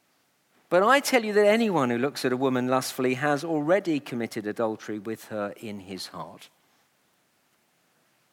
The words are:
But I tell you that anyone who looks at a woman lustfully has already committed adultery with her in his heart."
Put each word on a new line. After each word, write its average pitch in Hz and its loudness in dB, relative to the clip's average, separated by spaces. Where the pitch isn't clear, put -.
But 180 4
I 262 6
tell 247 2
you 214 -4
that 208 6
anyone 202 4
who 120 2
looks 139 -2
at 127 2
a 127 0
woman 127 0
lustfully 127 0
has 143 0
already 165 0
committed 113 -6
adultery 107 -4
with 110 -10
her 101 -6
in 104 -12
his 92 -12
heart." 87 -16